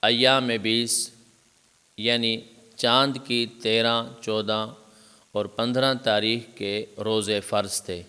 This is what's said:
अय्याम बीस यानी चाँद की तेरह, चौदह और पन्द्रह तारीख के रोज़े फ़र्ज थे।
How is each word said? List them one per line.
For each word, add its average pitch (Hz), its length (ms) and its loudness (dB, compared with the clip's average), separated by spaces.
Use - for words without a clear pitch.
अय्याम 120 560 4
बीस 113 360 0
यानी 117 340 2
चाँद 131 400 4
की 120 280 -2
तेरह, 117 600 0
चौदह 110 500 -4
और 104 120 -2
पन्द्रह 127 360 0
तारीख 113 440 0
के 101 220 -4
रोज़े 107 420 0
फ़र्ज 101 480 -4
थे। 87 200 -8